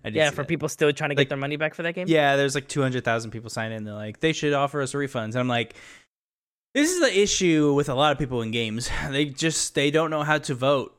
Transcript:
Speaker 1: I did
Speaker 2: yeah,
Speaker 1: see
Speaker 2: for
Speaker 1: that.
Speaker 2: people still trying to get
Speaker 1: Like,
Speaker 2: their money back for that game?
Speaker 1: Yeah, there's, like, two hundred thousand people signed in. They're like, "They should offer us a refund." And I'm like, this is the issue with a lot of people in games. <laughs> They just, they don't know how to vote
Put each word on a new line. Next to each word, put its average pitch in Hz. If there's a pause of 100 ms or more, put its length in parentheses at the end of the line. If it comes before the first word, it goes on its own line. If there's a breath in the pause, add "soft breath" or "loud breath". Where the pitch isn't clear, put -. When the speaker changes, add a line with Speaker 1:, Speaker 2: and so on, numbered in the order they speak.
Speaker 1:
I 107
did 107
Speaker 2:
yeah, 156
Speaker 1:
see 139
Speaker 2:
for 147
Speaker 1:
that. 135
Speaker 2:
people 156
still 151
trying 147
to 143
get 143
Speaker 1:
Like, 135
Speaker 2:
their 143
money 143
back 156
for 175
that 170
game? 180
Speaker 1:
Yeah, 147
there's, 139
like, 139
two 147
hundred 127
thousand 117
people 113
signed 113
in. 110
They're 104
like, 107
"They 160
should 147
offer 143
us 131
a -
refund." 123
And 127
I'm 127
like, 120 (1000 loud breath)
this 294
is 359
the 233
issue 165
with 143
a 131
lot 147
of 139
people 123
in 113
games. 117 (100)
<laughs> 143
They 143
just, 156
they 143
don't 156
know 156
how 151
to 147
vote 131